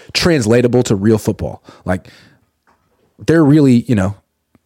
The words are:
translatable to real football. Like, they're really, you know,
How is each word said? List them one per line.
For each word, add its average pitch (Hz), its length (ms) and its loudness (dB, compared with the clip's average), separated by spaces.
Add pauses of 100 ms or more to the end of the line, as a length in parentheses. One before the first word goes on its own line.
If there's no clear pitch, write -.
(120)
translatable 123 720 0
to 113 120 -2
real 107 200 0
football. - 460 -8 (220)
Like, - 240 -8 (1160)
they're 160 200 2
really, 135 380 4
you 127 120 -4
know, 98 220 -4 (500)